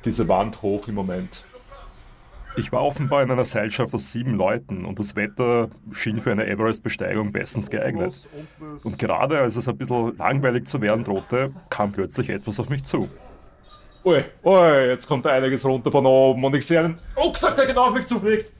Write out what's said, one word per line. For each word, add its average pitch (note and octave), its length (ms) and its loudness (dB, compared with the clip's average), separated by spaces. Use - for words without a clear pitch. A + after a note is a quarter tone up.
diese G#2+ 220 0
Wand G2 340 0
hoch G#2 260 -2
im G#2+ 80 -8
Moment. F#2 480 -6
Ich - 140 -4
war B2 120 0
offenbar C#3+ 380 0
in B2+ 100 0
einer B2+ 120 2
Seilschaft A2 500 -2
aus - 200 -4
sieben A#2+ 200 -4
Leuten F#2+ 520 -2
und F2+ 120 -8
das G#2 200 -4
Wetter A#2 520 0
schien A2 280 -4
für A2+ 120 -2
eine G#2 160 0
Everest-Besteigung G#2 880 -2
bestens G2+ 360 -4
geeignet. G#2 440 -4
Und - 140 -8
gerade A#2+ 420 0
als A#2 180 0
es B2+ 100 -4
ein A#2+ 100 -4
bisschen A#2+ 400 -2
langweilig B2+ 480 0
zu C#3 160 -4
werden G#2+ 220 0
drohte, A#2+ 480 -2
kam G#2 220 -2
plötzlich G2+ 380 -4
etwas G2+ 320 -6
auf G#2 80 -6
mich C#3 160 -4
zu. B2+ 240 -4
Ui, D#3 180 4
ui, E3 440 8
jetzt B2 200 -2
kommt C3 180 -2
da D3+ 60 4
einiges C3 340 2
runter C3 260 0
von C3+ 140 4
oben C3 400 6
und C3+ 100 0
ich C#3 100 0
sehe E3+ 140 4
einen E3 180 0
Rucksack, - 380 2
der C4+ 100 4
genau B3+ 220 4
auf B3 60 2
mich B3 120 -2
zufliegt. G#3+ 540 0